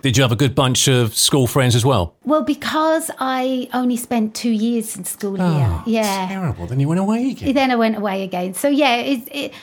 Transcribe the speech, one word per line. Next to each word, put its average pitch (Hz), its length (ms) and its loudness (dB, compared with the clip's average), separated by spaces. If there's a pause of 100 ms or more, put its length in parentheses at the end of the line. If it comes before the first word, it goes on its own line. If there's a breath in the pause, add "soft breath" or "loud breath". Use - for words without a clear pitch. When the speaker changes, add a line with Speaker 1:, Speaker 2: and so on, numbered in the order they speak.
Speaker 1:
Did 123 140 2
you 135 60 4
have 120 100 4
a 113 40 0
good 135 180 2
bunch 131 340 2
of 123 260 2
school 135 320 2
friends 123 300 2
as 113 80 2
well? 110 400 2
Speaker 2:
Well, 302 180 2
because 311 760 0
I 262 560 -2
only 247 240 0
spent 226 360 -2
two 247 160 -2
years 226 460 -2
in 180 80 -10
school 196 360 -6
Speaker 1:
Oh, 143 440 2
Speaker 2:
here. 226 160 0
Yeah. 196 280 0
Speaker 1:
terrible. 175 380 -4
Then 127 140 -2
you 143 80 2
went 170 120 0
away 226 300 0
again. 226 240 -2
Speaker 2:
Then 269 160 2
I 247 60 0
went 226 200 2
away 196 260 -4
again. 185 320 -6
So 285 140 -2
yeah, 277 280 2
it, 240 340 -4
it, 277 220 -8 (100)